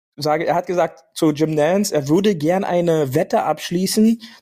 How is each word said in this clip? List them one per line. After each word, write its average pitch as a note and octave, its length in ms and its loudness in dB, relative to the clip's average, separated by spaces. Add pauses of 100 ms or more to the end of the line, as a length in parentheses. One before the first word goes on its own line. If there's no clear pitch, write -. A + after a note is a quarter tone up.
(160)
sage, D3+ 300 -2
er D3+ 80 0
hat F3+ 120 -4
gesagt F3 360 -2 (120)
zu D#3 180 2
Jim D#3 220 0
Nantz, F3+ 360 0
er C#3+ 180 -2
würde G3 280 2
gern E3+ 260 0
eine D#3+ 520 0
Wette F#3+ 280 0
abschließen, F#3+ 800 0 (220)